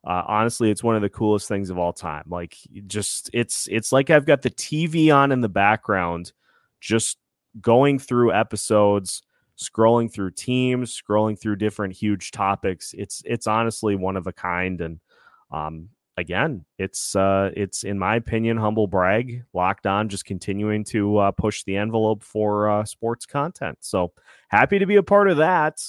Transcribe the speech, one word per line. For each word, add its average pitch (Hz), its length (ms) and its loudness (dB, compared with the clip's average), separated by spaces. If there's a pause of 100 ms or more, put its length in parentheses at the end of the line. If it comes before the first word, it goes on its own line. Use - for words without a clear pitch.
Uh, 90 240 -4
honestly, 113 440 2
it's 101 120 -4
one 113 140 2
of 104 60 0
the 101 80 -2
coolest 107 360 0
things 98 220 -4
of 90 80 -6
all 87 160 -2
time. 76 340 -10
Like, 87 300 -10 (300)
just, 101 480 -6
it's, - 360 -4
it's - 220 -4
like 135 160 2
I've 151 160 6
got 143 160 4
the - 80 -2
T - 380 -4
V 156 240 4
on 139 200 6
in 127 120 2
the 113 80 0
background, 95 840 0 (480)
just - 380 -2 (420)
going 135 380 4
through 120 340 2
episodes, 101 920 0 (360)
scrolling 117 520 2
through 95 200 -6
teams, 127 680 -2
scrolling 107 400 0
through 107 180 -2
different 98 360 -4
huge 104 380 -4
topics. 98 680 -4
It's, - 300 -10
it's 117 200 -4
honestly 110 480 0
one 95 220 -2
of 87 100 -6
a 92 60 -6
kind. 90 480 -4
And, 82 200 -8 (500)
um, 80 400 -10 (260)
again, 90 480 -4 (140)
it's, - 360 -6
uh, 98 400 2
it's, - 300 -6
in 101 140 -4
my 98 180 0
opinion, 117 400 -2
humble 107 300 0
brag, 107 560 0 (100)
Locked 92 340 -2
On 101 220 0
just 98 160 -8
continuing 104 600 -4
to, 104 340 0
uh, 101 140 4
push - 320 -4
the 98 120 -4
envelope 110 460 0
for, 104 480 0
uh, 104 160 0
sports 117 400 -8
content. 143 560 -6
So 92 320 -2 (340)
happy 131 300 4
to 190 80 2
be 202 100 4
a 196 60 8
part 202 260 4
of 175 80 4
that 156 420 2 (100)